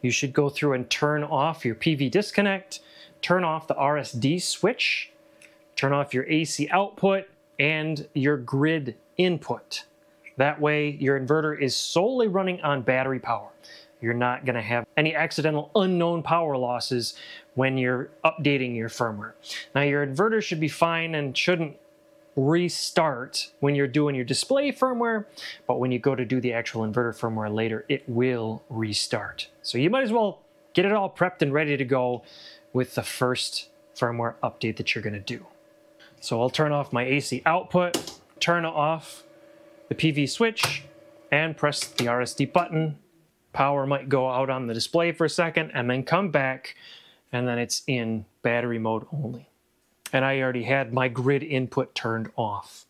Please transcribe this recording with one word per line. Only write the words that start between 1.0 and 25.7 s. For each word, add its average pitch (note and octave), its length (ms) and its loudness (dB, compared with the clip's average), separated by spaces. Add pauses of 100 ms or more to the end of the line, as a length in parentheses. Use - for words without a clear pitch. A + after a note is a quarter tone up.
off D3 440 0
your A2+ 80 0
P D#3+ 220 2
V C3+ 120 0
disconnect, G3 720 0 (400)
turn F3+ 240 2
off D#3+ 220 -2
the - 80 0
R D3 240 2
S C3+ 140 -6
D D3+ 260 2
switch, - 720 0 (680)
turn C3+ 160 2
off C#3+ 220 0
your B2+ 140 0
A D#3+ 160 2
C D3 260 -4
output G3 580 2 (300)
and D#3 560 0
your C#3+ 240 2
grid C#3 580 0 (220)
input. F3 680 -2 (520)
That D3 240 2
way, D3+ 300 2 (100)
your C#3 180 4
inverter D3+ 420 0
is C3 140 0
solely A#3 540 2
running F#3 320 0
on C#3+ 220 0
battery C3 360 2
power. A2+ 320 -6 (500)
You're A#2 140 0
not B2 300 0
gonna A#2+ 180 -2
have A2+ 240 -2 (100)
any D#3 180 2
accidental D3+ 600 0
unknown E3+ 480 2
power D#3+ 340 0
losses B2 580 -2 (400)
when C3 240 2
you're B2+ 320 0 (140)
updating C#3 520 -2
your A2+ 120 -6
firmware. G#2+ 440 -6 (420)
Now, C#3 80 2
your C#3+ 240 2
inverter G3+ 360 0
should E3 180 -4
be D#3 80 0
fine E3 460 -2
and C#3+ 220 -2
shouldn't E3 400 0 (600)
restart D#3 1200 0
when C#3+ 160 2
you're C#3 140 2
doing D3 260 2
your B2+ 100 -2
display C4+ 460 0
firmware, A#3 540 0 (420)
but B2+ 140 0